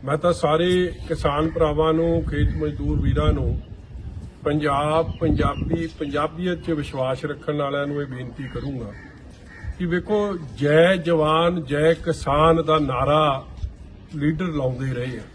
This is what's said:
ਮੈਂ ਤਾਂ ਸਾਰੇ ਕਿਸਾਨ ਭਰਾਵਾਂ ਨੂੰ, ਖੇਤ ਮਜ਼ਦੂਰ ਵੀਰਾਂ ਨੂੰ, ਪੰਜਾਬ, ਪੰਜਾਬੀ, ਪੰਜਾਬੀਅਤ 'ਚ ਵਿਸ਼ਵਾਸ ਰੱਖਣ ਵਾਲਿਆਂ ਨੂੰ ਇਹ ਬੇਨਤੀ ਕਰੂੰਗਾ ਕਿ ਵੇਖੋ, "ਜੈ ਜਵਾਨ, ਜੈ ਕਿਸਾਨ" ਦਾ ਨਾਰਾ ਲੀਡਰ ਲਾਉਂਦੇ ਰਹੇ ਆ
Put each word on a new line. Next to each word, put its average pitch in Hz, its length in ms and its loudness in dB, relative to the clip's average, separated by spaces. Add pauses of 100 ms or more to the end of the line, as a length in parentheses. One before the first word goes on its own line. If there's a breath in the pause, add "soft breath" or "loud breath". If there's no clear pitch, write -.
ਮੈਂ 139 140 -2
ਤਾਂ 175 160 2
ਸਾਰੇ 165 360 2 (380)
ਕਿਸਾਨ 156 420 0
ਭਰਾਵਾਂ 160 440 2
ਨੂੰ, 165 300 2
ਖੇਤ 147 320 0
ਮਜ਼ਦੂਰ 147 460 -2
ਵੀਰਾਂ 143 320 2
ਨੂੰ, - 260 0 (840)
ਪੰਜਾਬ, 151 760 2
ਪੰਜਾਬੀ, 151 680 0 (120)
ਪੰਜਾਬੀਅਤ 156 640 -2
'ਚ 170 100 -4
ਵਿਸ਼ਵਾਸ 131 540 -2
ਰੱਖਣ 147 360 -4
ਵਾਲਿਆਂ 143 260 -2
ਨੂੰ 143 140 -4
ਇਹ 143 60 -6
ਬੇਨਤੀ 127 460 -10
ਕਰੂੰਗਾ 123 380 -8 (840)
ਕਿ 180 80 -4
ਵੇਖੋ, 180 340 0 (360)
"ਜੈ 156 400 6
ਜਵਾਨ, 165 680 2
ਜੈ 147 300 2
ਕਿਸਾਨ" 160 680 2
ਦਾ 156 160 4
ਨਾਰਾ 135 680 2 (720)
ਲੀਡਰ 151 300 0
ਲਾਉਂਦੇ 131 480 -2
ਰਹੇ 123 240 -6
ਆ - 60 -12 (120)